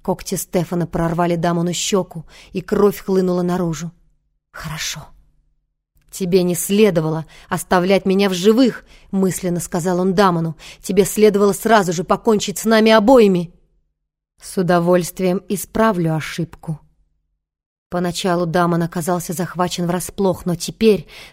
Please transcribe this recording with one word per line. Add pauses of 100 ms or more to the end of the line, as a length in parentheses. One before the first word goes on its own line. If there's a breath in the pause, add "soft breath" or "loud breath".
Когти
Стефана
прорвали
Дамону
щеку, (280 loud breath)
и
кровь
хлынула
наружу. (600)
«Хорошо». (1000)
«Тебе
не
следовало (240 loud breath)
оставлять
меня
в
живых», (260 soft breath)
мысленно
сказал
он
Дамону. (240 loud breath)
«Тебе
следовало
сразу
же
покончить
с
нами
обоими». (920)
«С
удовольствием
исправлю
ошибку». (1120)
Поначалу
Дамон
оказался
захвачен
врасплох,
но
теперь (260 loud breath)